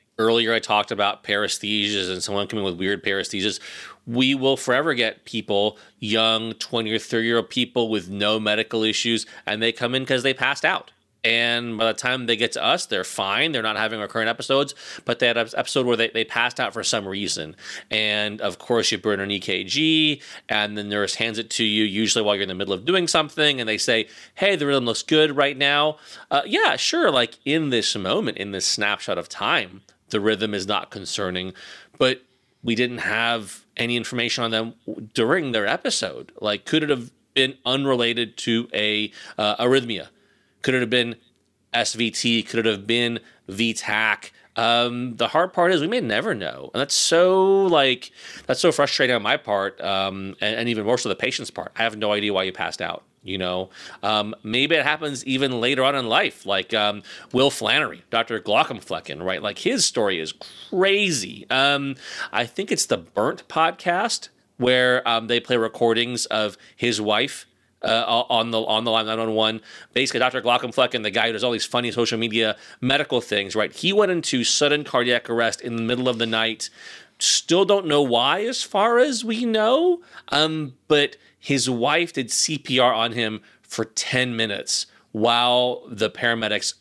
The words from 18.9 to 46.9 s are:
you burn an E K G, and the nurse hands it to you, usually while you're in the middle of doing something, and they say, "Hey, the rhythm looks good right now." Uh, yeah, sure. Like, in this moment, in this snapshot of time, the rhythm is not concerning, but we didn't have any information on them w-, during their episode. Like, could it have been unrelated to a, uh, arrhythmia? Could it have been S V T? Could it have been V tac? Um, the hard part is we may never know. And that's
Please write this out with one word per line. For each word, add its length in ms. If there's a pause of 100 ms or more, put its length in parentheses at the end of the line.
you 60
burn 220
an 100
E 100
K 240
G, 560 (300)
and 260
the 80
nurse 300
hands 240
it 100
to 160
you, 200
usually 380
while 120
you're 80
in 80
the 40
middle 200
of 100
doing 240
something, 500
and 80
they 120
say, 280 (280)
"Hey, 200
the 120
rhythm 180
looks 180
good 320
right 220
now." 400 (340)
Uh, 140
yeah, 320
sure. 340
Like, 360
in 240
this 260
moment, 400
in 140
this 160
snapshot 500
of 140
time, 500 (300)
the 100
rhythm 320
is 140
not 240
concerning, 640 (420)
but 240 (420)
we 120
didn't 240
have 640 (140)
any 180
information 480
on 60
them 240 (120)
w-, 280
during 380
their 140
episode. 640 (100)
Like, 240
could 160
it 80
have 200 (220)
been 320
unrelated 720
to 380
a, 360 (280)
uh, 180
arrhythmia? 520 (540)
Could 100
it 80
have 80
been 280 (580)
S 180
V 180
T? 320
Could 180
it 40
have 220
been 340 (280)
V 260
tac? 580 (240)
Um, 600
the 120
hard 240
part 200
is 100
we 60
may 120
never 340
know. 380
And 80
that's 140